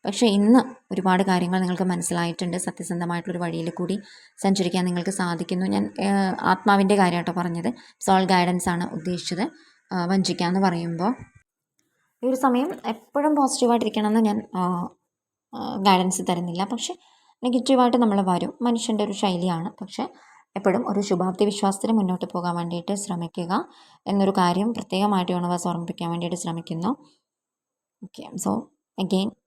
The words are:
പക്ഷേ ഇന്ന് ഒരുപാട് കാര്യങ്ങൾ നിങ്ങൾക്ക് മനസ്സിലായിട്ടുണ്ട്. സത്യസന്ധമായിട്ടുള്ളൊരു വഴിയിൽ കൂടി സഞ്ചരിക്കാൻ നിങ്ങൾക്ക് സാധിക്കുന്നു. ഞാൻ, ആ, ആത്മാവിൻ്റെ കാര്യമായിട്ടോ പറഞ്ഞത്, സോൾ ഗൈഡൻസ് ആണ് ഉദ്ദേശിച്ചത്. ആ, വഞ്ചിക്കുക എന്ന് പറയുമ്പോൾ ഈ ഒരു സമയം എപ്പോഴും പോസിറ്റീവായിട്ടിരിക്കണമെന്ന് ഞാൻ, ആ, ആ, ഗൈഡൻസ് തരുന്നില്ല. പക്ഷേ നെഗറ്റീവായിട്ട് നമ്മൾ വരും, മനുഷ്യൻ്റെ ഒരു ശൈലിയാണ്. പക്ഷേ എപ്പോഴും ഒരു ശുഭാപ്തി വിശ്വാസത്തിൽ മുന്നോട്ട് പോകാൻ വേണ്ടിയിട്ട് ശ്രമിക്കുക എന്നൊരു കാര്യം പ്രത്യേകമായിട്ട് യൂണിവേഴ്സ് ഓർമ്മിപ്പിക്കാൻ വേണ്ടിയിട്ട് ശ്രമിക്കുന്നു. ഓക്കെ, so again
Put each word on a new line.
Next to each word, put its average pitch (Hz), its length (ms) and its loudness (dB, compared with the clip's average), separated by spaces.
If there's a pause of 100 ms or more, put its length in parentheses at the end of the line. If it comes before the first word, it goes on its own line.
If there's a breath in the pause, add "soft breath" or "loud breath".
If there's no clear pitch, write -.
പക്ഷേ 202 220 0
ഇന്ന് 214 480 4 (180)
ഒരുപാട് 185 300 2
കാര്യങ്ങൾ 185 380 0
നിങ്ങൾക്ക് 180 220 -2
മനസ്സിലായിട്ടുണ്ട്. 175 720 -2
സത്യസന്ധമായിട്ടുള്ളൊരു 175 840 -6
വഴിയിൽ 165 280 -4
കൂടി 180 280 -4 (400 loud breath)
സഞ്ചരിക്കാൻ 185 460 2
നിങ്ങൾക്ക് 175 260 -2
സാധിക്കുന്നു. 180 560 -2
ഞാൻ, 202 280 -2 (120)
ആ, 196 340 0
ആത്മാവിൻ്റെ 196 560 4
കാര്യമായിട്ടോ 175 360 2
പറഞ്ഞത്, 175 400 -4 (280 loud breath)
സോൾ 190 240 4
ഗൈഡൻസ് 180 440 2
ആണ് 175 260 -2
ഉദ്ദേശിച്ചത്. 180 560 -4 (420 soft breath)
ആ, 180 140 -2
വഞ്ചിക്കുക 180 400 0
എന്ന് 180 140 0
പറയുമ്പോൾ 170 540 0 (1080)
ഈ 247 40 2
ഒരു 262 80 0
സമയം 262 500 0
എപ്പോഴും 285 500 -2
പോസിറ്റീവായിട്ടിരിക്കണമെന്ന് 226 840 2
ഞാൻ, 214 360 0
ആ, 180 320 -2 (640)
ആ, - 220 -8
ഗൈഡൻസ് 185 520 6
തരുന്നില്ല. 175 360 -2
പക്ഷേ 233 320 -6 (480 soft breath)
നെഗറ്റീവായിട്ട് 247 520 4
നമ്മൾ 214 240 4
വരും, 175 420 0
മനുഷ്യൻ്റെ 226 420 0
ഒരു 208 80 -4
ശൈലിയാണ്. 180 680 -2
പക്ഷേ - 280 -8 (480 soft breath)
എപ്പോഴും 202 360 0
ഒരു 196 80 0
ശുഭാപ്തി 185 440 0
വിശ്വാസത്തിൽ 202 480 0
മുന്നോട്ട് 185 400 0
പോകാൻ 175 240 -4
വേണ്ടിയിട്ട് 170 380 -4
ശ്രമിക്കുക 185 720 -6 (380 soft breath)
എന്നൊരു 196 240 2
കാര്യം 190 440 2
പ്രത്യേകമായിട്ട് 190 580 -2
യൂണിവേഴ്സ് 175 360 -2
ഓർമ്മിപ്പിക്കാൻ 170 420 -6
വേണ്ടിയിട്ട് 170 260 -4
ശ്രമിക്കുന്നു. 165 520 -6 (1120 soft breath)
ഓക്കെ, - 260 -18 (200)
so 214 140 -4 (420)
again 190 320 -2 (100)